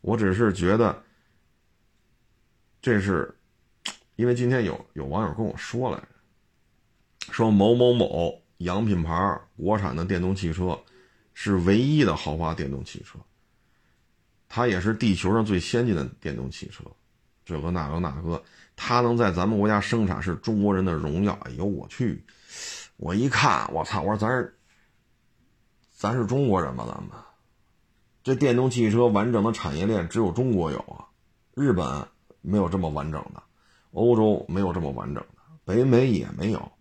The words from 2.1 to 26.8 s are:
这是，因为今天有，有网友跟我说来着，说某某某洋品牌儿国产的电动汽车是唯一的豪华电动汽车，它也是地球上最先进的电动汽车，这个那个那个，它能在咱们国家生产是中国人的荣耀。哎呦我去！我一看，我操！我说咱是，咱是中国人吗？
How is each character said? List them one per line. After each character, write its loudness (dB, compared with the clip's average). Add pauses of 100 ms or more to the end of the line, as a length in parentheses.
这 2
是， -2 (800)
因 0
为 2
今 0
天 0
有， -6 (100)
有 -8
网 -2
友 -6
跟 -4
我 -6
说 -6
来 -8
着， -18 (1200)
说 2
某 6
某 6
某 0 (160)
洋 -2
品 0
牌 -2
儿 0
国 0
产 -4
的 -4
电 -2
动 0
汽 -4
车 -4 (540)
是 0
唯 4
一 4
的 2
豪 -4
华 -4
电 -6
动 -8
汽 -16
车， -20 (1300)
它 0
也 2
是 0
地 2
球 0
上 2
最 2
先 0
进 2
的 -2 (140)
电 -8
动 -8
汽 -14
车， -20 (640)
这 -6
个 -4
那 -4
个 -2
那 -2 (100)
个， -4 (320)
它 4
能 4
在 4
咱 0
们 2
国 4
家 4
生 0
产 -4
是 -2
中 0
国 4
人 2
的 0
荣 -2
耀。 0 (100)
哎 -14
呦 -6
我 -6
去！ -6 (680)
我 -6
一 0
看， 0
我 -4
操！ -4
我 -4
说 0
咱 0
是， -4 (1300)
咱 -2
是 0
中 0
国 2
人 -4
吗？ -8